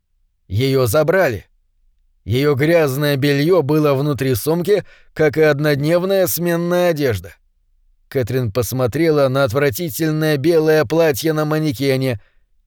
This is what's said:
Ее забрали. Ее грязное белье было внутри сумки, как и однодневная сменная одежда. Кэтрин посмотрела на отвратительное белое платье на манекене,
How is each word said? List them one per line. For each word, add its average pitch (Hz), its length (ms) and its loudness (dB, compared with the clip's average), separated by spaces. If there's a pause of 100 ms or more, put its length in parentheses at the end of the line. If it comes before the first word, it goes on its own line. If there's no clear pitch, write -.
(500)
Ее 131 380 0
забрали. 151 580 0 (800)
Ее 139 300 0
грязное 147 600 0
белье 143 460 2
было 147 320 2
внутри 135 420 -2
сумки, 147 480 -2 (300)
как 151 240 0
и 156 40 4
однодневная 156 880 2
сменная 175 600 0
одежда. 127 440 -2 (760)
Кэтрин 127 420 -4
посмотрела 135 800 0
на 135 160 0
отвратительное 156 880 -2
белое 156 480 2
платье 156 480 0
на 156 140 -2
манекене, 135 720 -2 (480)